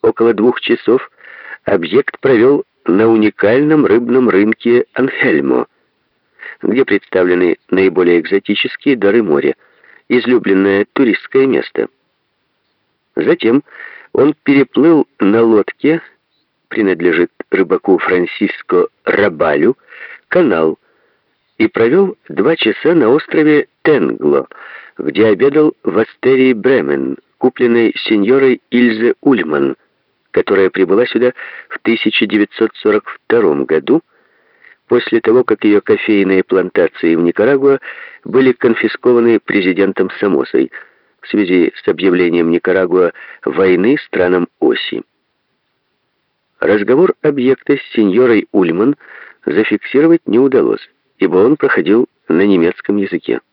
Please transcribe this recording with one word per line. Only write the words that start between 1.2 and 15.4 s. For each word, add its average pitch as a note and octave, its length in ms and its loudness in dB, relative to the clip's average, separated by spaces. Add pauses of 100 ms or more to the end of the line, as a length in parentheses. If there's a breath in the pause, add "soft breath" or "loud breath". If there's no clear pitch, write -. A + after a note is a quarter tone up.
объект F#2 560 -2
провёл C3 440 2 (200)
на G2+ 240 2
уникальном A2+ 760 2
рыбном A#2+ 420 2
рынке G#2+ 640 0
Анхельмо, B2 760 -2 (960 loud breath)
где B2+ 220 -2
представлены F2+ 720 -2 (120)
наиболее F2+ 500 2
экзотические G2+ 720 -4
дары G#2 300 0
моря, C#2+ 320 -2 (520 soft breath)
излюбленное G2+ 840 0
туристское C3 540 0
место. C#2 420 -4 (1300)
Затем B2 480 -2 (480 loud breath)
он C#3+ 320 0
переплыл C#3 640 2 (100)
на G#2+ 240 2